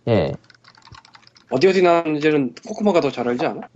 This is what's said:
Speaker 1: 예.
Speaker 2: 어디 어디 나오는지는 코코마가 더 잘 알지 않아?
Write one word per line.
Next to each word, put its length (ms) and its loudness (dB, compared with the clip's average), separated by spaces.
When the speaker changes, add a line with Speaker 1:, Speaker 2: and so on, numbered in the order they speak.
Speaker 1:
예. 260 0
Speaker 2:
어디 160 2
어디 140 2
나오는지는 720 0
코코마가 340 0
더 80 0
잘 180 -6
알지 180 -2
않아? 300 -8